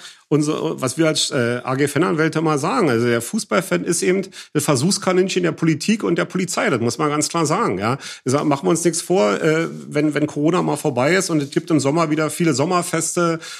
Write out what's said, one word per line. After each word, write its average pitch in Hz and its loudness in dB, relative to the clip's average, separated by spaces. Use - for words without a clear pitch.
unsere, 147 0
was - -4
wir 160 2
als, 151 -2
äh, 120 -2
A 127 -4
G 143 2
Fananwälte 160 0
immer 160 0
sagen. 180 0
Also 117 2
der 120 2
Fußballfan 180 -2
ist 175 -2
eben 190 0
das 143 0
Versuchskaninchen 180 2
der 165 0
Politik 170 0
und 170 0
der 175 0
Polizei. 185 -2
Das 127 2
muss 117 0
man 151 0
ganz 147 -2
klar 165 0
sagen, 151 0
ja. 113 -2
Ich 127 0
sag, 147 2
machen 147 0
wir 180 2
uns 165 2
nichts 165 0
vor, 202 2
äh, 160 2
wenn, 147 0
wenn 147 0
Corona 156 0
mal 151 -2
vorbei 143 2
ist 185 0
und 156 0
es 139 -6
gibt - -2
im 160 4
Sommer 151 2
wieder 151 0
viele 165 2
Sommerfeste 165 0